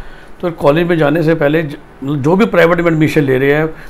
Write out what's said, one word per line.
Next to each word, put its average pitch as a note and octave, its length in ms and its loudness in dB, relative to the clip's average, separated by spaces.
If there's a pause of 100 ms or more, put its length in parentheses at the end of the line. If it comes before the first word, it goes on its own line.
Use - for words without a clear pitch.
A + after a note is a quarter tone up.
(400)
तो F3+ 100 -4
कॉलेज E3 380 0
में F3 100 0
जाने D#3 240 0
से D#3+ 120 2
पहले D#3 280 0
ज-, D3 140 -8 (280)
जो D3 320 0
भी A3 100 2
private E3+ 340 2
में E3+ 120 2
एडमिशन D#3 280 2
ले C3 180 0
रहे C#3 140 2
हैं, D#3 220 -2 (160)